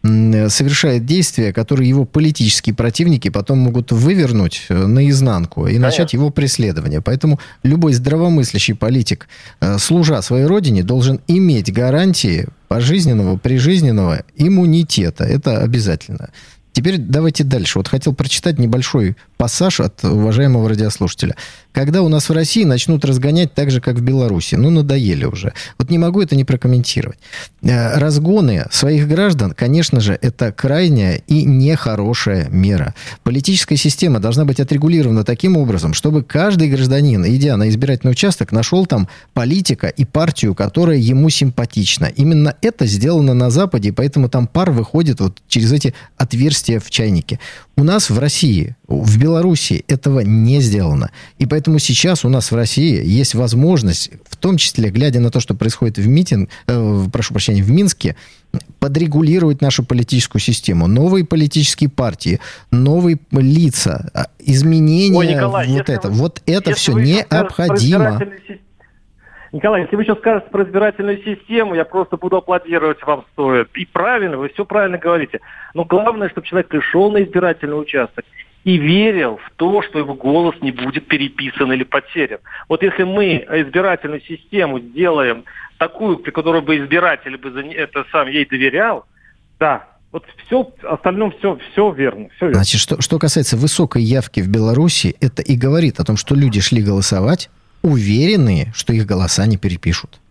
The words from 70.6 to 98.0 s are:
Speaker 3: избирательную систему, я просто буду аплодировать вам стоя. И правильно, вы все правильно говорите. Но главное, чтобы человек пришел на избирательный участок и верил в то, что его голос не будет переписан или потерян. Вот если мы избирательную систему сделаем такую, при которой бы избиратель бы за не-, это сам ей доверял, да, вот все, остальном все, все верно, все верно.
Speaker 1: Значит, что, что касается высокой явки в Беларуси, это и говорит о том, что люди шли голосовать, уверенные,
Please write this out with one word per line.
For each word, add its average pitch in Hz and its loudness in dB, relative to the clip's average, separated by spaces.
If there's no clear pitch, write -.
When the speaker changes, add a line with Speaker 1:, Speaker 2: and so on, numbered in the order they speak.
Speaker 3:
избирательную 202 -2
систему, 214 -4
я 165 -2
просто 180 -4
буду 180 -4
аплодировать 170 -2
вам 139 -4
стоя. 131 0
И 180 -8
правильно, 196 -4
вы 139 -8
все 202 -8
правильно 196 -2
говорите. 170 -4
Но 165 -4
главное, 208 -2
чтобы - -12
человек 180 -4
пришел 175 0
на 208 0
избирательный 165 -4
участок 135 -6
и 185 2
верил 160 0
в - -20
то, 359 0
что - -8
его 143 -6
голос 160 0
не 139 -4
будет 127 -8
переписан 135 -4
или 131 -2
потерян. 139 -6
Вот 160 -2
если 190 -2
мы 190 -2
избирательную 156 -4
систему 165 -6
сделаем 127 -2
такую, 170 -4
при - -12
которой 165 -2
бы 151 -2
избиратель 143 -2
бы 131 -14
за 135 -10
не-, 151 -16
это 143 -8
сам 143 -2
ей 143 -2
доверял, 135 -4
да, 143 -2
вот 165 -12
все, 254 -2
остальном 185 -4
все, 185 -4
все 208 0
верно, 127 -6
все 180 -4
верно. 131 0
Speaker 1:
Значит, 101 -2
что, - -4
что 160 -2
касается 143 0
высокой 135 0
явки 117 0
в 92 -2
Беларуси, 113 0
это 139 -2
и 135 0
говорит 139 0
о 82 -2
том, 107 0
что - -2
люди 127 2
шли 113 0
голосовать, 101 0
уверенные, 120 2